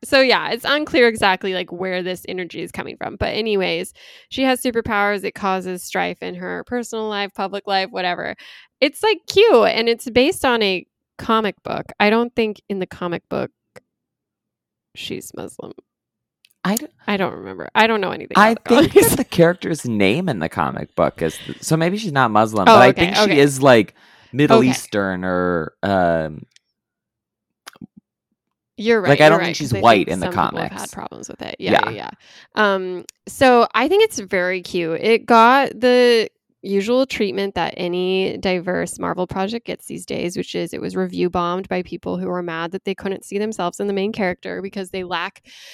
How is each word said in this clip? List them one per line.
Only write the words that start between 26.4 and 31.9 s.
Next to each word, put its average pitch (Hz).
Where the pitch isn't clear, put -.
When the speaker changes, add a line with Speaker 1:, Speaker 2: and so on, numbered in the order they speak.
Speaker 1:
You're 226
right, 180
Speaker 2:
like, 143
I 151
Speaker 1:
you're 156
Speaker 2:
don't 170
think 175
Speaker 1:
right, 110
Speaker 2:
she's 135
Speaker 1:
'cause 101
I 95
Speaker 2:
white 113
Speaker 1:
think 85
Speaker 2:
in 92
the -
Speaker 1:
some 175
people 85
have -
Speaker 2:
comics. 190
Speaker 1:
had -
problems -
with -
it. -
Yeah, -
Speaker 2:
Yeah. -